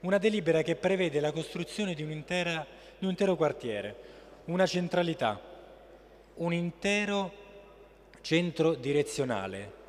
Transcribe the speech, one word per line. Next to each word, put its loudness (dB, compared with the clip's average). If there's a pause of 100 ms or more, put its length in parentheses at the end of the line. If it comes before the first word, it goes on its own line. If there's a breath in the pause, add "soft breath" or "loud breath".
una 2
delibera 4
che 0
prevede 2
la 0
costruzione -4
di -6
un'intera, -4 (300 loud breath)
di -4
un 2
intero 2
quartiere, -2 (520 loud breath)
una 4
centralità, 0 (920)
un -2
intero 0 (880)
centro 2
direzionale. -2 (180)